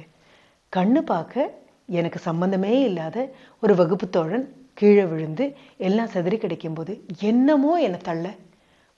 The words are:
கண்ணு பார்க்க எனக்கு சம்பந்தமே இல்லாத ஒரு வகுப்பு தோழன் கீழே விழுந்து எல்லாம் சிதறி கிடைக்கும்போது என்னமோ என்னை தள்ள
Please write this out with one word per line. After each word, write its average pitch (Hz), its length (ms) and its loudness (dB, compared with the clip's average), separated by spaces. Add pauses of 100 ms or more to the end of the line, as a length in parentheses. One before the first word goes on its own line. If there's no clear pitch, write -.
(760)
கண்ணு 208 220 2
பார்க்க 269 540 -2 (360)
எனக்கு 170 320 -4
சம்பந்தமே 190 640 0
இல்லாத 202 480 -4 (320)
ஒரு 202 140 4
வகுப்பு 180 340 2
தோழன் 190 360 -2 (280)
கீழே 202 320 6
விழுந்து 160 500 -4 (220)
எல்லாம் 196 300 0
சிதறி 185 300 -2
கிடைக்கும்போது 165 640 -8 (200)
என்னமோ 269 560 2
என்னை 208 240 -2
தள்ள 170 300 -6 (680)